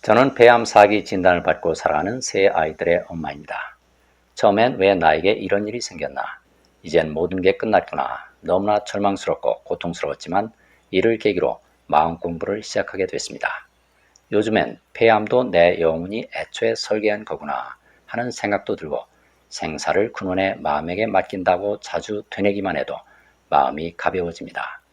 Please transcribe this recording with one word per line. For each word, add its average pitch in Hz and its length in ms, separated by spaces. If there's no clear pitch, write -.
저는 123 300
폐암 117 300
사 104 200
기 101 180
진단을 90 380
받고 85 320
살아가는 82 480
세 98 260
아이들의 85 600
엄마입니다. 73 680
처음엔 110 400
왜 98 180
나에게 82 380
이런 101 360
일이 117 140
생겼나? 69 400
이젠 80 280
모든 87 300
게 95 160
끝났구나. 92 680
너무나 101 420
절망스럽고 98 800
고통스러웠지만 87 880
이를 110 260
계기로 85 420
마음 80 320
공부를 85 420
시작하게 98 460
됐습니다. - 600
요즘엔 107 460
폐암도 117 520
내 87 340
영혼이 85 560
애초에 - 400
설계한 107 500
거구나 67 500
하는 120 240
생각도 104 460
들고 76 240
생사를 80 640
근원의 95 460
마음에게 82 480
맡긴다고 95 720
자주 104 500
되뇌기만 98 480
해도 69 180
마음이 73 480
가벼워집니다. - 840